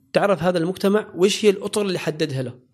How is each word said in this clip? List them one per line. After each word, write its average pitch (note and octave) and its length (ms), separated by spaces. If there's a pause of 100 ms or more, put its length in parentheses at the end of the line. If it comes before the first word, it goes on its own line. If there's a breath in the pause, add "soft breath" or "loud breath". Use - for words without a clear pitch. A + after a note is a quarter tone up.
(120)
تعرف E3+ 300
هذا F3+ 160
المجتمع F#3+ 560
وش G3 300
هي G#3 60
الأطر G3+ 320
اللي F#3 160
حددها D3+ 440
له. B2 160 (160)